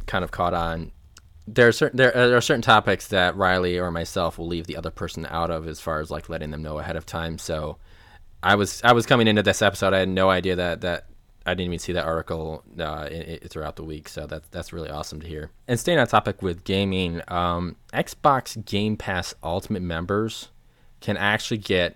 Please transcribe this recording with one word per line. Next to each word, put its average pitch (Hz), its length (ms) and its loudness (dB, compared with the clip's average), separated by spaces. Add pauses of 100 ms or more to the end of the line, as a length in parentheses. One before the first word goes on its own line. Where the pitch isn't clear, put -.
kind 92 200 -2
of - 60 -10
caught 87 220 0
on, 82 380 -4 (560)
there 120 200 6
are 113 40 10
certain, 123 260 0
there, 127 140 6
there 123 260 6
are 117 40 6
certain 127 200 2
topics 107 460 4
that 90 300 2
Riley 92 420 2
or 90 100 -2
myself 85 480 -2
will 85 100 -8
leave 85 200 -4
the - 80 -8
other 82 160 -6
person 82 380 -8
out 82 200 -2
of 80 180 -4
as 78 120 -10
far 78 220 -4
as, 78 100 -8
like, 78 160 -8
letting 80 240 -8
them 76 100 -8
know 76 160 -8
ahead 80 200 -8
of 80 80 -10
time. 82 320 -6
So 78 400 -8 (640)
I 95 120 6
was, 101 280 0
I 120 80 8
was 117 140 4
coming 120 240 6
into 107 140 6
this 98 180 2
episode, 98 320 4
I 95 60 4
had 95 100 2
no 95 200 4
idea 90 280 2
that, 87 240 -2
that 87 240 -4 (400)
I 90 60 2
didn't 90 160 -2
even 85 120 -4
see - 140 -6
that 87 100 0
article, 80 600 -4 (140)
uh, 85 60 -6 (260)
i-, 80 320 -10
i-, - 60 -18
throughout 76 300 -10
the 80 80 -12
week. 78 240 -12
So 76 180 -10
that's, 76 220 -12
that's - 240 -12
really 80 160 -8
awesome 76 320 -10
to 78 60 -14
hear. 78 240 -10 (180)
And 120 100 0
staying 170 200 2
on 120 80 4
topic - 340 0
with 87 240 -4
gaming, 92 640 0
um, 87 480 -2 (160)
Xbox 127 720 0
Game 104 320 -2
Pass 92 440 -4
Ultimate 92 420 -4
members 90 640 -2 (500)
can 104 160 -2
actually 104 440 0
get, 90 360 0